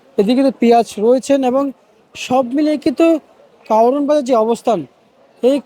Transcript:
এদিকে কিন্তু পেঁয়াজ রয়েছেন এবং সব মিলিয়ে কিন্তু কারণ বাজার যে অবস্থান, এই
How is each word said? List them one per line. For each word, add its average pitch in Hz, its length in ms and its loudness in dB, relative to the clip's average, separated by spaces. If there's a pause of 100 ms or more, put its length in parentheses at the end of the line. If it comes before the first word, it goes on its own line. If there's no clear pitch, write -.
(180)
এদিকে 214 180 0
কিন্তু 269 240 0
পেঁয়াজ 233 280 2 (100)
রয়েছেন 254 460 0
এবং 269 280 -2 (440)
সব 254 300 -2
মিলিয়ে 302 320 -2
কিন্তু 320 420 0 (480)
কারণ 247 400 2
বাজার 294 160 0
যে 247 120 0
অবস্থান, 220 500 -2 (560)
এই 269 240 0